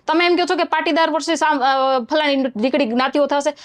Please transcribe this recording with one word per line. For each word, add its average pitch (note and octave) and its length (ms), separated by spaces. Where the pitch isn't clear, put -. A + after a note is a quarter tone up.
તમે E4+ 200
એમ F4 100
કહો F4 80
છો F4+ 120
કે E4 80
પાટીદાર D#4+ 440
versus D#4 360
આમ, D4+ 140
અ, C4+ 460
ફલાણી C#4+ 400
દીકરી C4+ 300
જ્ઞાતિઓ C4+ 400
થશે, C#4+ 240